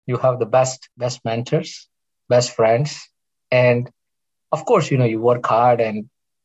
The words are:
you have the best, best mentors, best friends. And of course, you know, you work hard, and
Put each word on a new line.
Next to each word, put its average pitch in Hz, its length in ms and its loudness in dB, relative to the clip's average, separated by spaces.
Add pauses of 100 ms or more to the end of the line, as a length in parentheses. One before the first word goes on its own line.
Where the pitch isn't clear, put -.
you 123 120 -4
have 127 200 0
the 117 80 -2
best, 131 500 -2
best 123 280 -8
mentors, 120 640 -6 (400)
best 123 260 0
friends. 117 540 0 (420)
And 123 400 2 (600)
of 151 120 -4
course, 196 260 0
you 135 80 2
know, 127 60 2
you 110 160 -2
work 123 260 0
hard, 120 340 2
and 107 280 -4 (360)